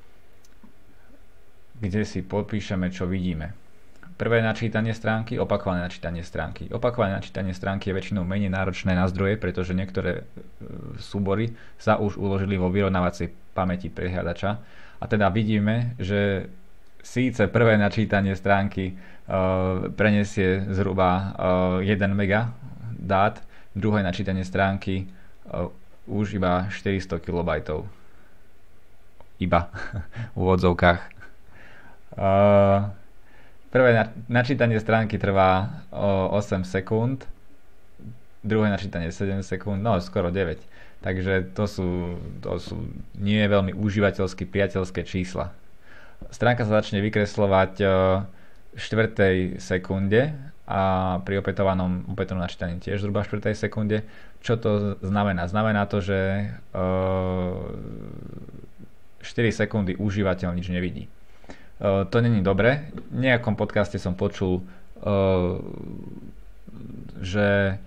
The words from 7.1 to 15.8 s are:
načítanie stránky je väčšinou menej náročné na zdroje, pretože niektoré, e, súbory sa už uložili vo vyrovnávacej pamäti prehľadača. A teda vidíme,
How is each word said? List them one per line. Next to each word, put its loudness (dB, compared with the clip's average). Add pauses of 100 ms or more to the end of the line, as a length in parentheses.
načítanie -4
stránky -4
je 0
väčšinou -2
menej 0
náročné 0
na 4
zdroje, 2
pretože -2
niektoré, -2
e, -8 (760)
súbory 0 (240)
sa 4
už -2
uložili 0
vo 4
vyrovnávacej 2 (240)
pamäti -2
prehľadača. -2 (400)
A -6
teda 4
vidíme, 2